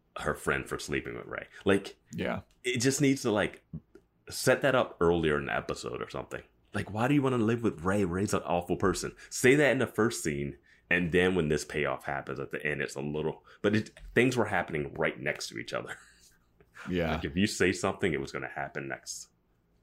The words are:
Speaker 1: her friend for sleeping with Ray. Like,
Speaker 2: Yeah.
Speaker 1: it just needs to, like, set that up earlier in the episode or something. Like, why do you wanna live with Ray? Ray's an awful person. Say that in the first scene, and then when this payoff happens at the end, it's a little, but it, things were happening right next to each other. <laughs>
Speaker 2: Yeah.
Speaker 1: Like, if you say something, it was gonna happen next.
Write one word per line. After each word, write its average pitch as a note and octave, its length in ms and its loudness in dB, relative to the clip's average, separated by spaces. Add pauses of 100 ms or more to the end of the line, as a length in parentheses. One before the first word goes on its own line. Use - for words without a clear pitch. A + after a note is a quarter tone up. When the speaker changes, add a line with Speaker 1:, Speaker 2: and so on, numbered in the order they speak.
(180)
Speaker 1:
her D2+ 160 -2
friend C#2 340 -2
for - 100 -6
sleeping C2 380 -6
with A1+ 100 -10
Ray. - 200 -10 (180)
Like, G2 320 2 (160)
Speaker 2:
Yeah. - 280 -4 (240)
Speaker 1:
it B2+ 180 0
just C3 180 2
needs C#3 220 2
to, A#2+ 80 2
like, G2+ 320 2 (680)
set - 320 2
that C3 140 2
up - 260 0
earlier E2+ 380 4
in C#2+ 80 -4
the A1+ 100 -2
episode - 460 -6
or - 80 -10
something. - 320 -10 (320)
Like, G2+ 180 -6
why A2+ 160 0
do D3 60 6
you C#3+ 80 4
wanna B2+ 160 2
live A#2 240 2
with D#2 200 0
Ray? G2 220 2
Ray's F#2+ 300 0
an - 100 2
awful F2 320 0
person. E2+ 360 0 (180)
Say B2+ 240 6
that D3 180 6
in C3 60 2
the A#2+ 80 2
first - 360 0
scene, C#2+ 340 -4 (340)
and F2 220 2
then F2+ 220 4
when E2 140 2
this D2+ 160 0
payoff C#2 400 -4
happens C2+ 340 -6
at C2+ 140 -8
the - 120 -8
end, D2 180 -2
it's - 120 -8
a C#2 60 -6
little, D2+ 420 -4 (200)
but G#2 120 2
it, G#2+ 160 0 (240)
things B2 220 4
were A2+ 80 2
happening E2+ 500 -2
right D#2 260 0
next C#2+ 280 -6
to A1+ 100 -12
each A#1+ 140 -10
other. A#1+ 300 -6
<laughs> - 880 -20
Speaker 2:
Yeah. E2+ 220 0
Speaker 1:
Like, D#2+ 120 -4
if D2+ 120 -4
you G2 100 4
say F#2+ 260 2
something, F#2+ 400 -2
it C2+ 80 -2
was C2+ 120 -8
gonna C2+ 220 -8
happen C#2 340 -8
next. - 400 -12 (540)